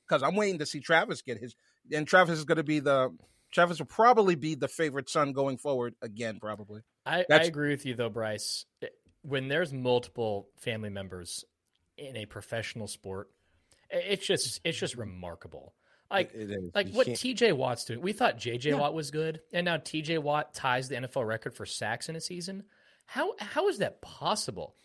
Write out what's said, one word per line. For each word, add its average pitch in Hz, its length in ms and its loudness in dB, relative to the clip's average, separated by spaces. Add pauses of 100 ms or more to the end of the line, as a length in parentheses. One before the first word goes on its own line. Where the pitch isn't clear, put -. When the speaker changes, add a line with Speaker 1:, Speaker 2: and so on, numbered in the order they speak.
Speaker 1:
'Cause 143 160 2
I'm 156 120 2
waiting 196 240 2
to 147 60 -4
see 147 160 -6
Travis 165 400 2
get 117 160 -6
his, 117 180 -12 (380)
and 151 140 0
Travis 175 320 8
is 151 60 -6
gonna 160 180 2
be 151 160 2
the, 131 360 2 (360)
Travis 175 280 4
will 151 60 -4
probably 220 500 6
be 151 200 -2
the 135 120 -2
favorite 139 420 -2
son 147 240 2
going 135 240 0
forward 123 440 -2
again, 110 380 -8
probably. 107 420 -10 (240)
Speaker 2:
I, 165 160 0
I - 60 0
Speaker 1:
That's 160 200 8
Speaker 2:
agree 147 220 0
with 143 160 -2
you 127 100 -2
though, 117 140 -2
Bryce. 107 560 -6 (160)
It, - 120 -10 (300)
when 135 240 -4
there's 147 260 0
multiple 123 840 0
family 110 320 -4
members 92 540 -10 (540)
in 135 200 -12
a 107 80 -6
professional 110 640 -8
sport, 98 420 -10 (640)
i-, - 60 -8
it's 185 300 -2
just, - 360 2
it's - 140 0
just - 180 -4
remarkable. 87 800 -12 (360)
Like, 196 240 0
Speaker 3:
It, 107 160 -8
it - 20 -4
is. 92 240 -6
Speaker 2:
like - 120 2
Speaker 3:
You 98 60 -8
Speaker 2:
what 247 120 4
Speaker 3:
can't 120 120 -2
Speaker 2:
T 254 160 -2
J 220 200 4
Watt's 123 320 -2
doing. 120 160 -6
We 185 100 -2
thought 214 260 2
J 117 200 -4
J 135 140 0
Speaker 3:
Yeah. 143 40 4
Speaker 2:
Watt 143 180 0
was 151 180 -6
good, 156 280 -4 (140)
and 175 100 0
now 170 140 0
T 156 240 -4
J 160 160 0
Watt 151 360 0
ties 127 360 0
the 127 80 -4
N 120 80 -4
F 123 100 -12
L 131 80 0
record 110 320 -4
for 104 100 -10
sacks - 440 -4
in 160 80 -8
a 160 40 -8
season. 180 420 -8 (420)
How, 330 340 -4
how 302 300 0
is 330 80 0
that 165 240 -2
possible? 135 840 -4